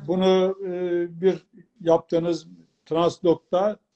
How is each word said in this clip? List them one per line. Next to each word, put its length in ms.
bunu, 500
e, 40
bir 260
yaptığınız 680
transdokta 920